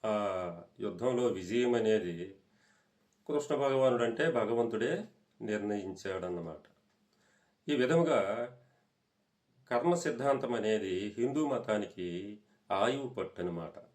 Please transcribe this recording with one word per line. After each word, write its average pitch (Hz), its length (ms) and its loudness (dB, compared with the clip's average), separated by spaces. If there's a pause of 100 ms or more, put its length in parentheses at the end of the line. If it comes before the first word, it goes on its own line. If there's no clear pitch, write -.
ఆ 92 560 -2 (180)
యుద్ధంలో 120 460 0
విజయం 113 480 0
అనేది 98 600 0 (920)
కృష్ణ 147 260 -2
భగవానుడు 131 480 4
అంటే 117 280 2
భగవంతుడే 117 760 0 (380)
నిర్ణయించాడన్నమాట. 95 1200 -4 (1080)
ఈ 147 40 4
విధముగా 143 460 4 (1500)
కర్మ 160 240 4
సిద్ధాంతం 131 600 0
అనేది 101 640 0
హిందూ 143 300 0
మతానికి 104 920 -4 (320)
ఆయువు 123 380 0
పట్టనమాట. 87 680 -6 (160)